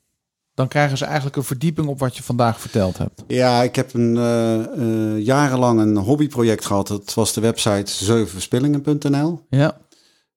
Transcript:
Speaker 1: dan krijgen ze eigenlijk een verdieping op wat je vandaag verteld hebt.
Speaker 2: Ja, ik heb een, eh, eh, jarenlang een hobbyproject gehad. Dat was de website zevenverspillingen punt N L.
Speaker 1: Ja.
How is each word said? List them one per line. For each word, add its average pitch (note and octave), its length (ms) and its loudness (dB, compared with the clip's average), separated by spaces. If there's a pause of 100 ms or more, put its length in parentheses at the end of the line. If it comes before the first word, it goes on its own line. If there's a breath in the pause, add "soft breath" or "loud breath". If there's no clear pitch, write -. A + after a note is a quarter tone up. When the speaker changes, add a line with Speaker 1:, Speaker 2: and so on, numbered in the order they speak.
(540)
Speaker 1:
dan C3 140 -2
krijgen C#3+ 300 0
ze C#3+ 80 -4
eigenlijk C#3+ 300 -4
een C#3 80 -2
verdieping D3+ 440 -2
op C3+ 120 -6
wat B2+ 180 -2
je C3 60 -14
vandaag A#2+ 380 0
verteld F#2+ 360 -2
hebt. - 300 -6
Speaker 2:
Ja, B2 360 4
ik B2 120 -2
heb B2+ 180 -2
een, A#2 240 2
eh, A#2 1000 0
eh, G#2+ 100 -4
jarenlang B2+ 540 2
een G#2+ 180 4
hobbyproject A#2+ 680 0
gehad. G2 220 0
Dat G#2 260 -8
was G#2+ 200 0
de A2 80 -4
website G#2+ 500 0
zevenverspillingen A2+ 880 0
punt D3 280 -2
N C#3 160 2
L. E3 240 -4
Speaker 1:
Ja. C#3+ 280 2 (600 soft breath)